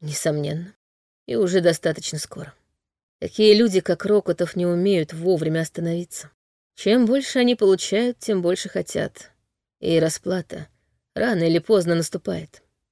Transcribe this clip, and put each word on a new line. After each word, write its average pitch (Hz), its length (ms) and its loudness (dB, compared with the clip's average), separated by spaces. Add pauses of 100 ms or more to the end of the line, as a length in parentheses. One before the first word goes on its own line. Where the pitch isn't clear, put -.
«Несомненно. 151 760 -4 (520)
И - 100 -4
уже 190 240 2
достаточно 165 580 0
скоро. 151 340 -14 (680)
Такие 214 360 6
люди, 208 260 2
как 180 240 -2
Рокотов, 190 520 0
не 175 100 -2
умеют 175 480 0
вовремя 160 460 0
остановиться. 170 680 -6 (440)
Чем 233 320 2
больше 262 320 0
они 247 160 4
получают, 214 640 2
тем 196 240 -2
больше 180 260 -2
хотят. - 640 -8 (500)
И 165 180 2
расплата 160 680 -4 (460)
рано 208 300 0
или 165 140 2
поздно 170 360 2
наступает». 165 680 -6 (300)